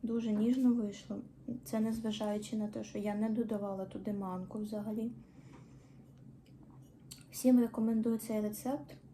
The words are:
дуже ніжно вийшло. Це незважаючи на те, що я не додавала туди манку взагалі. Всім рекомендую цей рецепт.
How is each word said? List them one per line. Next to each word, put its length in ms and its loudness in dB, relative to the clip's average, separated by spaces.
дуже 300 2
ніжно 420 6
вийшло. 420 -2
Це 160 0
незважаючи 760 0
на 120 0
те, 160 -4
що 140 -6
я 160 0
не 160 2
додавала 540 0
туди 280 -4
манку 460 -4
взагалі. 540 -2
Всім 300 6
рекомендую 580 2
цей 220 -2
рецепт. 560 -4